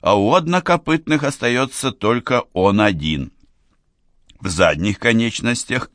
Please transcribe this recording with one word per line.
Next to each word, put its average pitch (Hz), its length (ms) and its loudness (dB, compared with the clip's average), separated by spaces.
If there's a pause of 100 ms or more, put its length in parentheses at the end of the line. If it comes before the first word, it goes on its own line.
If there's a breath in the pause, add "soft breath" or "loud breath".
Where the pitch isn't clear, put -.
а 98 140 2
у 104 180 2
однокопытных 160 880 0
остаётся 131 640 -2
только 120 640 0
он 98 280 2
один. 78 520 0 (1040)
В - 100 -8
задних 87 520 0
конечностях 117 960 -2